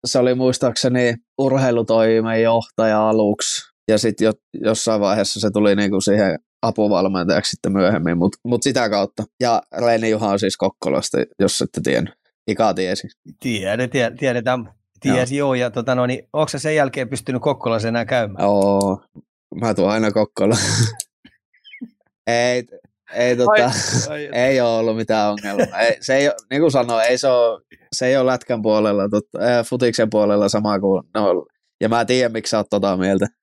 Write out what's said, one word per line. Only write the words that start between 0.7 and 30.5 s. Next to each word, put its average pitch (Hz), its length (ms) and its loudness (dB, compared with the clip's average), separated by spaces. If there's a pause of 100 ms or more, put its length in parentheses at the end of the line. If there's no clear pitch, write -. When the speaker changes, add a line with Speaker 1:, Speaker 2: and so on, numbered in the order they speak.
Speaker 1:
urheilutoimenjohtaja 113 1700 2
aluksi. 107 640 -2 (160)
Ja 107 100 2
sit 110 240 0
jo, 110 120 2 (200)
jossain 110 480 -2
vaiheessa 101 380 0
se 104 120 0
tuli 104 240 4
niinku 101 260 0
siihen 98 380 2 (220)
apuvalmentajaksi 95 880 0
sitten - 220 -6
myöhemmin, 90 460 0
mut, 95 180 0 (100)
mut 120 180 -2
sitä 123 260 0
kautta. 104 340 -4 (160)
Ja 120 220 0 (160)
Reini 113 320 0
Juha 107 180 0
on 101 120 0
siis 95 180 -2
Kokkolasta, - 600 -2 (220)
jos - 220 0
ette - 220 -6
tiennyt. 65 300 -2 (340)
Ika 104 260 0
tiesi. 92 340 -4 (320)
Speaker 2:
Tiedä-, 110 480 -4
tie-, 117 320 -2
tiedetään. 123 540 -4 (260)
Tiesi, 127 360 0
Speaker 1:
Joo. 143 120 0
Speaker 2:
joo. 131 60 0
Ja 123 180 -2
tota, 123 240 -2
no, 123 100 0
niin, 127 280 -6
onks 151 180 -2
sä 143 80 -6
sen 151 160 -2
jälkeen 135 340 -2
pystynyt 127 320 -6
Kokkolassa 113 460 -2
enää 117 180 -2
käymään? 104 420 -2
Speaker 1:
Oo. 101 540 2 (600)
Mä 113 120 -2
tuun 95 160 2
aina 110 220 0
Kokkolaan. 104 560 0
<laughs> - 1600 -8
Ei, 120 360 0 (500)
ei 120 240 2
tota, 123 140 4
Speaker 3:
Ai, 214 100 6 (480)
ai, 147 240 -10
ai. 120 60 -2
Speaker 1:
ei 131 220 2
oo 117 160 2
ollut 113 180 0
mitään 110 360 0
ongelmaa. 104 480 -4
Ei, 117 220 2
se 135 140 0
ei 139 120 2
oo, 143 60 0 (160)
niin 135 120 0
kuin 160 100 4
sanoin, 120 340 2
ei 123 120 2
se 139 100 -2
oo, 120 340 2 (340)
se 127 120 -2
ei 135 100 2
oo 127 80 2
lätkän 123 360 -2
puolella, 107 480 2
tota, 110 500 0
äh, 117 60 -2
futiksen 120 440 0
puolella 104 400 2
sama 104 300 0